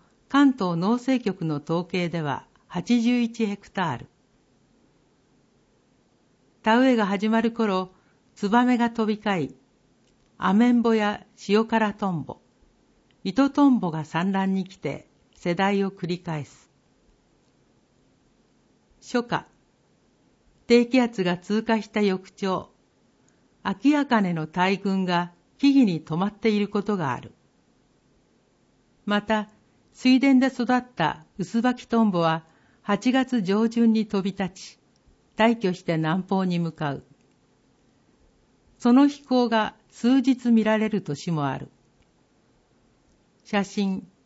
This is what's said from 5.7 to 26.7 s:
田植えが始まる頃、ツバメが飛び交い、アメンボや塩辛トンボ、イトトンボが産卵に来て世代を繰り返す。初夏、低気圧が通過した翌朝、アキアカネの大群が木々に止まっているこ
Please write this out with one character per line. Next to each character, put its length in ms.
田 180
植 120
え 40
が 120
始 200
ま 140
る 100
頃、 400
ツ 140
バ 160
メ 120
が 140
飛 160
び 160
交 220
い、 100
ア 160
メ 180
ン 100
ボ 140
や 300
塩 180
辛 280
ト 180
ン 120
ボ、 180
イ 100
ト 160
ト 200
ン 100
ボ 100
が 140
産 300
卵 200
に 120
来 100
て 320
世 220
代 300
を 60
繰 160
り 120
返 240
す。 260
初 220
夏、 220
低 200
気 120
圧 240
が 140
通 260
過 180
し 80
た 120
翌 300
朝、 380
ア 120
キ 200
ア 100
カ 140
ネ 140
の 120
大 320
群 280
が 260
木 160
々 120
に 160
止 160
ま 100
っ 60
て 160
い 100
る 80
こ 160